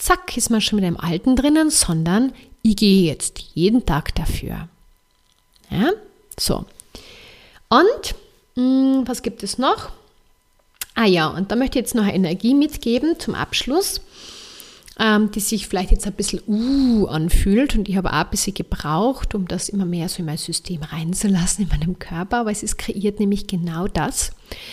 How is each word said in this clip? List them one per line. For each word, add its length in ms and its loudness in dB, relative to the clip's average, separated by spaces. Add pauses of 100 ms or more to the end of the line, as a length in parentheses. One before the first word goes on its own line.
zack, 360 -2
ist 140 -2
man 100 2
schon 160 0
mit 80 2
dem 140 -2
Alten 360 0
drinnen, 360 4
sondern 640 2 (300)
ich 140 4
gehe 300 6
jetzt 340 -6 (140)
jeden 320 2
Tag 280 0
dafür. 540 -4 (1000)
Ja, 220 2 (480)
so. 260 -2 (1040)
Und, 460 4 (400)
mm, 520 2
was 160 -6
gibt 200 -6
es 160 -8
noch? 320 -2 (1040)
Ah 120 4
ja, 220 4
und 220 -4
da 60 0
möchte 220 0
ich 60 -2
jetzt 100 -8
noch 100 2
eine 100 0
Energie 400 2
mitgeben 640 0
zum 160 -6
Abschluss, 640 -2 (1000)
ähm, 320 4
die 100 -6
sich 260 -4
vielleicht 240 -2
jetzt 160 4
ein 80 -6
bisschen, 320 -4
uh, 600 2
anfühlt. 680 2
Und 140 0
ich 80 0
habe 140 0
auch 140 0
ein 60 -8
bisschen 240 -4
gebraucht, 800 -2
um 120 -2
das 220 -4
immer 160 -2
mehr 240 -2
so 120 -8
in 60 -4
mein 120 -6
System 440 -8
reinzulassen, 800 0
in 40 -4
meinem 300 0
Körper. 400 -4
Aber 120 -2
es 120 -6
ist 160 -4
kreiert 420 -4
nämlich 260 0
genau 420 -4
das, 420 -4 (420)